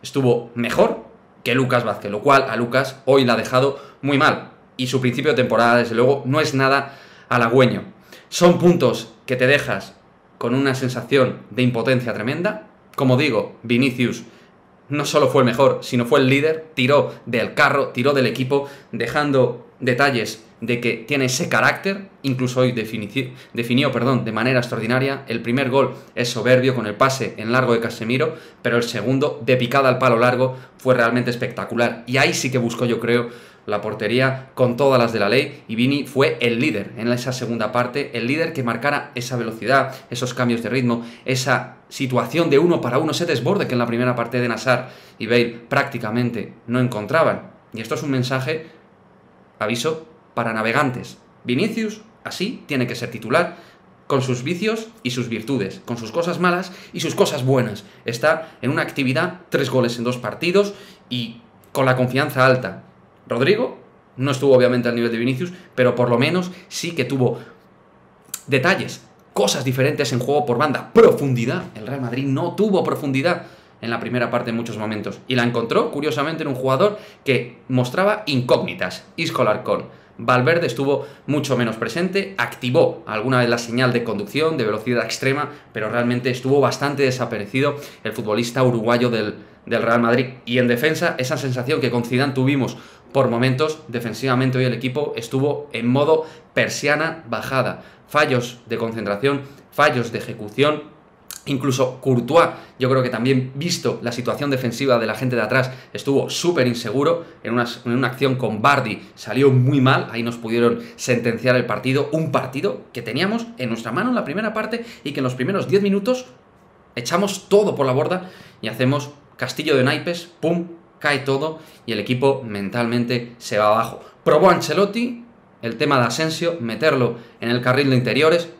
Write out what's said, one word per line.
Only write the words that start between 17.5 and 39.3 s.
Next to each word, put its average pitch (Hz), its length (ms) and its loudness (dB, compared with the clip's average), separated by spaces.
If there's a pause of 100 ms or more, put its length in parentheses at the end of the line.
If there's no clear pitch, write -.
carro, 139 360 2
tiró 131 240 0
del 131 120 4
equipo, 131 420 0 (240)
dejando 127 760 0 (120)
detalles 127 640 0 (180)
de 120 180 -2
que 120 140 -2
tiene 139 320 -2
ese 131 240 -2
carácter. 147 600 0 (120)
Incluso 127 400 -2
hoy 127 100 4
definici-, 113 640 -6 (200)
definió, 123 380 0
perdón, 123 320 0
de 113 80 -6
manera 123 280 2
extraordinaria. 127 680 -2
El 117 140 -4
primer 123 280 0
gol 131 240 2 (220)
es 120 140 -2
soberbio 127 440 2
con 113 120 -4
el 104 100 -6
pase 123 420 0
en 110 140 -4
largo 127 220 2
de 117 80 2
Casemiro, 127 540 -2 (260)
pero 117 160 0
el 120 60 2
segundo, 123 640 -2
de 127 120 4
picada 131 320 2
al 123 80 2
palo 123 200 4
largo, 123 380 2 (220)
fue 127 180 4
realmente 120 360 2
espectacular. 117 760 -2
Y 123 80 -4
ahí 156 180 4
sí - 160 -4
que 127 100 0
buscó, 117 260 -2
yo 117 160 0
creo, 120 280 0 (360)
la 104 160 -4
portería 113 760 -2
con 120 220 2
todas 135 240 4
las 117 100 2
de 110 80 -2
la 101 80 2
ley, 135 400 0
y 110 80 -6
Vini 131 300 2
fue 123 360 0
el 117 180 0
líder 110 380 -2
en 113 140 -2
esa 123 200 -2
segunda 113 400 -4
parte, 120 420 -2
el 117 140 -4
líder 151 260 -2
que 131 100 -4
marcara 120 520 -2
esa 123 220 -6